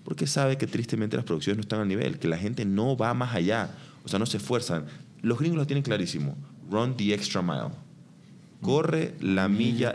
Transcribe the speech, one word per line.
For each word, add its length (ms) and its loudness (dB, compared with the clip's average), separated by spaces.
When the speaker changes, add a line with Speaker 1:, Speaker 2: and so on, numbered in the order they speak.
Speaker 1:
Porque 240 -2
sabe 300 2
que 100 0
tristemente 480 -2
las 100 -2
producciones 320 0
no 40 -2
están 180 -2
al 80 0
nivel, 320 0
que 80 -2
la 100 2
gente 280 -2
no 320 2
va 180 0
más 180 -2
allá, 380 2
o 60 -14
sea, 100 0
no 80 2
se 100 -2
esfuerzan. 480 0
Los 180 2
gringos 180 2
lo 80 2
tienen 180 0
clarísimo. 520 -2
Run 280 0
the 160 2
extra 280 0
mile. 280 -2
Corre 580 2
la 300 2
milla 240 4
Speaker 2:
Milla 220 2